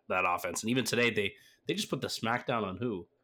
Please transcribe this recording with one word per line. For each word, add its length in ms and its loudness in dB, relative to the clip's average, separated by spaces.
that 180 2
offense. 340 0
And 80 -2
even 160 2
today, 240 4
they, 240 0
they 60 0
just 160 -4
put 120 -2
the 60 -2
smackdown 560 -2
on 140 -4
who? 300 -4